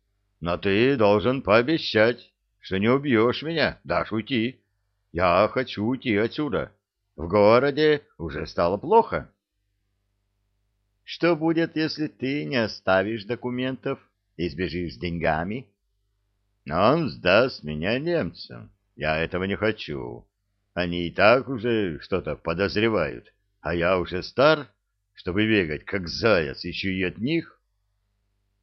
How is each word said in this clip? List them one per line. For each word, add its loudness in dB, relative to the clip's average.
Но -4
ты 2
должен 2
пообещать, 2
что -6
не 2
убьёшь 2
меня, -2
дашь -2
уйти. -4
Я 4
хочу -4
уйти -2
отсюда. -2
В -8
городе 4
уже -8
стало 0
плохо. 0
Что 0
будет, 0
если -2
ты -6
не -2
оставишь 0
документов -6
и -2
сбежишь -6
с -18
деньгами? -4
Он 2
сдаст 2
меня -4
немцам. -6
Я -2
этого -4
не -2
хочу. -6
Они -4
и -8
так 4
уже -2
что-то -4
подозревают, -2
а -4
я 2
уже -4
стар, 2
чтобы -2
бегать, 0
как -6
заяц, 0
ещё -6
и -2
от -4
них. -4